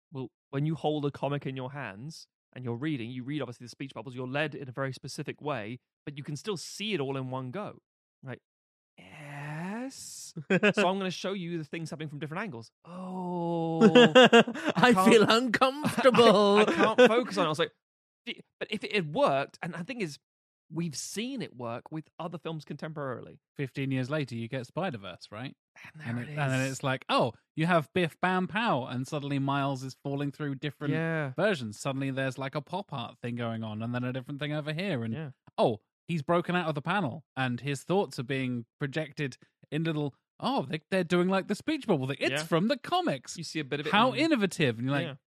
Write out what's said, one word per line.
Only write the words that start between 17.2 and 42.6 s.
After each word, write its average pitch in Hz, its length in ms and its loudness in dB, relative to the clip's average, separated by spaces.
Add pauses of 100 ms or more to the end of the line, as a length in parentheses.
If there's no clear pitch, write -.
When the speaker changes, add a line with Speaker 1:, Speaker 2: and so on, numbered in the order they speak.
Speaker 1:
on 185 60 2
it. - 20 4
I - 40 2
was 151 80 -2
like, 165 140 -2 (540)
"D-," 240 140 -12 (180)
but - 120 -8
if 214 140 -6
it 214 100 -6
had 160 200 -2
worked, 147 480 2
and 170 120 -8
the 170 100 -8
thing 247 160 -8
is, 156 180 -6 (540)
we've 160 240 -6
seen 240 460 -8
it - 120 -10
work 120 380 -8
with 156 120 -6 (140)
other 165 200 -10
films 160 260 -8
contemporarily. 147 720 -8 (180)
Speaker 3:
Fifteen 139 360 -4
years 131 180 0
later, 143 240 -2
you 117 140 -6
get 131 180 -6
Spider-Verse, 110 640 -8
right? 113 240 -12 (300)
Speaker 1:
And - 180 -20
there 120 60 -8
Speaker 3:
And 120 120 -4
Speaker 1:
it 120 120 -8
Speaker 3:
it, 147 60 -6
and 139 140 0
then 131 100 2
Speaker 1:
is. 135 100 -2
Speaker 3:
it's 127 100 -10
like, 131 260 -2
"Oh, 202 260 2 (220)
you 156 100 0
have 170 260 4
Biff 175 280 0
Bam 185 280 0
Pow," 190 380 0
and 127 200 -6
suddenly 143 320 -4
Miles 139 460 0
is 131 180 -12
falling 139 300 -4
through 143 240 -6
different 147 380 -4
Speaker 1:
Yeah. 160 420 -2
Speaker 3:
versions. 143 420 -2
Suddenly 135 320 -4
there's, 131 280 -2
like, 135 160 -8
a 151 80 -4
pop 190 300 -10
art 120 300 -10
thing 120 140 -6
going 113 260 -4
on, 110 200 -8
and 120 120 -4
then 123 100 -2
a 127 80 -4
different 135 280 -10
thing 147 140 -4
over 151 180 -6
here, 156 320 -4
and 113 100 -4
Speaker 1:
Yeah. 151 160 -8 (280)
Speaker 3:
oh, 139 220 2 (280)
he's 165 140 -2
broken 175 340 0
out 175 100 -2
of 156 80 -2
the 143 80 -6
panel, 165 420 -4 (120)
and 123 240 -2
his 139 240 -6
thoughts 180 340 0
are 139 60 -6
being 123 400 -4 (160)
projected 147 560 -6 (340)
in 156 140 -2
little 151 300 -2 (260)
"Oh, 240 280 -2
they, 160 120 -6 (100)
they're 185 140 2
doing, 175 240 2
like, 190 200 0
the 202 60 -2
speech 294 320 -6
bubble 143 220 2
thing. 139 120 -6
It's 302 100 0
Speaker 1:
Yeah. 147 140 -2
Speaker 3:
from 170 240 2